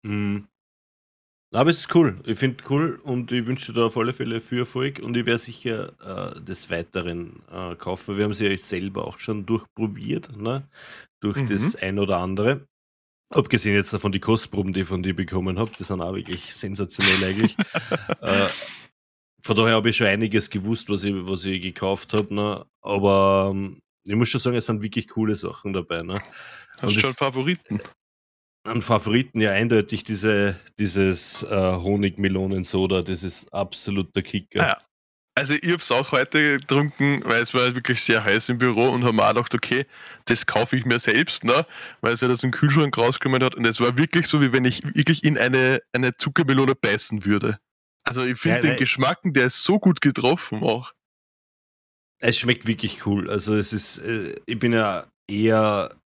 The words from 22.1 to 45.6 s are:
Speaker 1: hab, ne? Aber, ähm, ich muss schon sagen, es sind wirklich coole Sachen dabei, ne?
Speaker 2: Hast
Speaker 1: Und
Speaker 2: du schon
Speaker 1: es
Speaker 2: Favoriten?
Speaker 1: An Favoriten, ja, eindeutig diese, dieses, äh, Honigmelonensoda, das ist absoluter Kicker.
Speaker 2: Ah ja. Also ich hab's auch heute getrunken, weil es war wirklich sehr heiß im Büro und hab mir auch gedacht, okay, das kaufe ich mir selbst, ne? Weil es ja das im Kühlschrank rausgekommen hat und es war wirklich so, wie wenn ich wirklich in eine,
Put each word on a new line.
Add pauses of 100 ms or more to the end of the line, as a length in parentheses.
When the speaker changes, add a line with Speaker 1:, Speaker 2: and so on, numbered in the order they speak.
Speaker 1:
hab,
ne? (160)
Aber,
ähm, (280)
ich
muss
schon
sagen,
es
sind
wirklich
coole
Sachen
dabei,
ne? (600)
Speaker 2:
Hast
Speaker 1:
Und
Speaker 2:
du
schon
Speaker 1:
es
Speaker 2:
Favoriten? (840)
Speaker 1:
An
Favoriten,
ja,
eindeutig
diese, (220)
dieses,
äh, (280)
Honigmelonensoda,
das
ist
absoluter
Kicker.
Speaker 2:
Ah
ja. (580)
Also
ich
hab's
auch
heute
getrunken,
weil
es
war
wirklich
sehr
heiß
im
Büro
und
hab
mir
auch
gedacht,
okay, (400)
das
kaufe
ich
mir
selbst,
ne? (360)
Weil
es
ja
das
im
Kühlschrank
rausgekommen
hat
und
es
war
wirklich
so,
wie
wenn
ich (120)
wirklich
in
eine, (100)